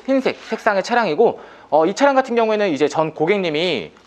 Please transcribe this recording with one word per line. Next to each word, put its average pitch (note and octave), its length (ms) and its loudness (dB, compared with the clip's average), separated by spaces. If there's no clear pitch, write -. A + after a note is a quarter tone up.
흰색 C4 320 -2
색상의 G#3 460 -2
차량이고, G3+ 580 0
어, D#3+ 160 4
이 F#3+ 80 -2
차량 C#4 220 2
같은 C4 180 0
경우에는 G#3+ 360 0
이제 D3 180 0
전 D#3+ 260 -2
고객님이 D#3+ 800 -2